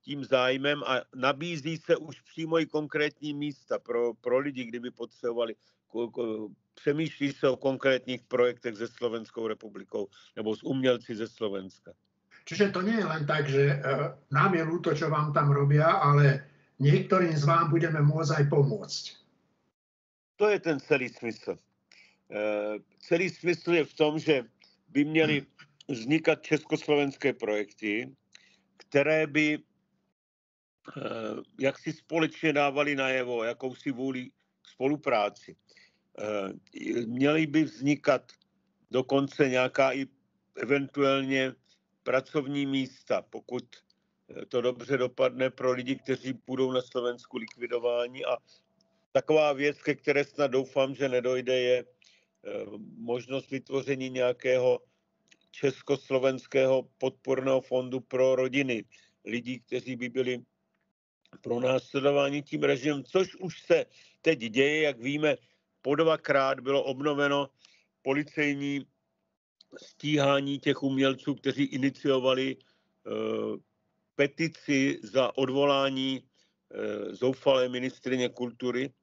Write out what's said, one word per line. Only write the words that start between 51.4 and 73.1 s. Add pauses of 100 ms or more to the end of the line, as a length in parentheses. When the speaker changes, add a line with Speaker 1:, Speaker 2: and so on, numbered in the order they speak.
Speaker 1:
je,
eh, (320)
možnost
vytvoření
nějakého (720)
československého (100)
podporného
fondu
pro
rodiny (400)
lidí,
kteří
by
byli (1080)
pronásledováni
tím
režimem,
což
už
se (360)
teď
děje.
Jak
víme, (460)
po
dvakrát
bylo
obnoveno (540)
policejní (920)
stíhání
těch
umělců,
kteří
iniciovali,
eh, (1040)